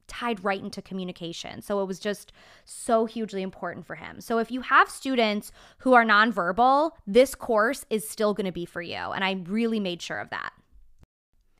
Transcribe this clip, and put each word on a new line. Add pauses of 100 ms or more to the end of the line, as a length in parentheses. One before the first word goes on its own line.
tied
right
into
communication.
So
it
was
just (320)
so
hugely
important
for
him.
So
if
you
have
students (280)
who
are
nonverbal, (160)
this
course
is
still
gonna
be
for
you,
and
I
really
made
sure
of
that. (1080)